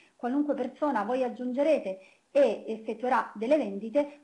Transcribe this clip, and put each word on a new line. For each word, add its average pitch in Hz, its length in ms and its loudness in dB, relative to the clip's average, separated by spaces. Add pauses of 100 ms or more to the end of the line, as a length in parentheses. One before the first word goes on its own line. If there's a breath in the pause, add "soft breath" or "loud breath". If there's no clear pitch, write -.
(140)
Qualunque 285 400 0
persona 247 480 -2
voi 254 200 0
aggiungerete 247 760 0 (320 loud breath)
e 240 380 4
effettuerà 220 640 -2
delle 240 240 2
vendite, 226 640 -2